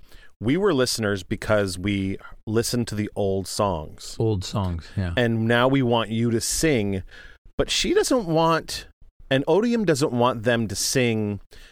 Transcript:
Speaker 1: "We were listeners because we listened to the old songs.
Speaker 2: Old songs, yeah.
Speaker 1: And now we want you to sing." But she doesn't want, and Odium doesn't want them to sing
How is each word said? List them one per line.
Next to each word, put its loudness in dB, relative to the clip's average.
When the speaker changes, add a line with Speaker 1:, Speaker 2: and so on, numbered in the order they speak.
Speaker 1:
"We 0
were 2
listeners 0
because 0
we -2
listened 0
to -6
the -2
old -2
songs. -4
Speaker 2:
Old 0
songs, -4
yeah. -2
Speaker 1:
And 2
now 4
we 2
want 0
you 0
to 0
sing." 0
But 0
she 0
doesn't 2
want, 0
and 2
Odium 2
doesn't 2
want 2
them 2
to -8
sing 0